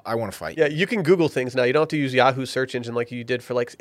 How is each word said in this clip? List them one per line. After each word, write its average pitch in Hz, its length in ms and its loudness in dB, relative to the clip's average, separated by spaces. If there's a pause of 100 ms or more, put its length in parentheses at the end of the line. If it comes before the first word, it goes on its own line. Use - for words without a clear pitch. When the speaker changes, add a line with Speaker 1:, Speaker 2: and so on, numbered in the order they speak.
Speaker 1:
I 113 80 -2
wanna 110 160 -2
fight 82 260 -8
Speaker 2:
Yeah, 151 100 4
Speaker 1:
you. 151 100 -2
Speaker 2:
you 190 100 2
can 208 160 -2
Google 165 240 4
things 127 280 -4
now. 127 80 2
You 127 100 2
don't 151 80 4
have 156 80 2
to 156 80 -4
use 135 160 -2
Yahoo 127 320 4
search 127 300 -4
engine 120 180 -6
like 120 180 -4
you 123 140 -8
did 120 180 -4
for, 123 120 -6
like, 123 260 -2